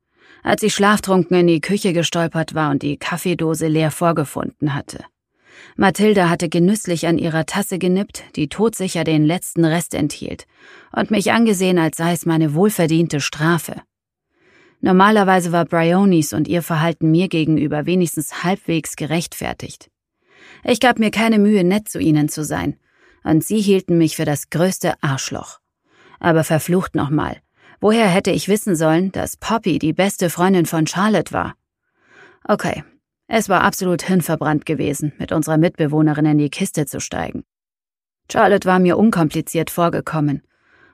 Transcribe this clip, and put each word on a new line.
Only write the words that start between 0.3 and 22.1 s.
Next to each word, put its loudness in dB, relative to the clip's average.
als 0
ich 0
schlaftrunken 2
in 4
die 2
Küche -2
gestolpert -2
war 0
und -2
die -4
Kaffeedose -2
leer 2
vorgefunden -2
hatte. -10
Mathilda 2
hatte -2
genüsslich 0
an 2
ihrer -2
Tasse -6
genippt, -2
die -2
todsicher -2
den 4
letzten 0
Rest -2
enthielt, -6
und -4
mich 0
angesehen, 2
als 0
sei 0
es -6
meine 2
wohlverdiente 2
Strafe. -2
Normalerweise 4
war 2
Bryonis 2
und -2
ihr -2
Verhalten -2
mir 4
gegenüber 0
wenigstens -2
halbwegs -4
gerechtfertigt. -8
Ich 0
gab 2
mir 2
keine 0
Mühe, 4
nett 0
zu -10
ihnen 2